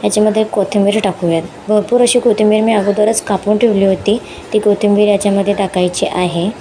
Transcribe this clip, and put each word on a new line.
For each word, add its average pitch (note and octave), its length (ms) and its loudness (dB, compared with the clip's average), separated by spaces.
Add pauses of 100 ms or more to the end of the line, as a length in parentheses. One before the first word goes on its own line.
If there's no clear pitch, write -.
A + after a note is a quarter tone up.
याच्यामध्ये G#3+ 400 2
कोथिंबीर G3+ 600 0
टाकूयात. E3+ 380 -2 (260)
भरपूर G#3+ 320 2
अशी A#3+ 200 2
कोथिंबीर G#3+ 420 2
मी A3+ 100 0
अगोदरच G#3 500 0
कापून G#3 360 -2
ठेवली G3+ 260 2
होती, G3 360 0 (320)
ती G#3+ 60 2
कोथिंबीर G#3 500 2
याच्यामध्ये G3+ 460 0
टाकायची F#3 520 -2
आहे. F3 400 -2 (140)